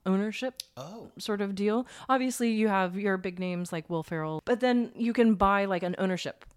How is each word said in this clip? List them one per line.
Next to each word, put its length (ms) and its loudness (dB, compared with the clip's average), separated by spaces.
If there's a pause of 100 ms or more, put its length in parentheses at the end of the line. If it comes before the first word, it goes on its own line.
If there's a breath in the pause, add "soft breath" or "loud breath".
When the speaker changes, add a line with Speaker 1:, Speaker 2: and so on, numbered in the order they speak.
Speaker 1:
ownership 580 -2 (140)
Speaker 2:
Oh. 400 -14
Speaker 1:
sort 240 -4
of 140 -4
deal. 300 0 (220 loud breath)
Obviously, 460 2
you 160 4
have 280 0
your 200 0
big 220 -6
names 340 -4
like 160 -6
Will 140 -2
Ferrell, 420 -4
but 160 0
then 340 2
you 160 0
can 240 6
buy, 300 4
like, 180 0
an 140 -2
ownership. 480 -2 (120)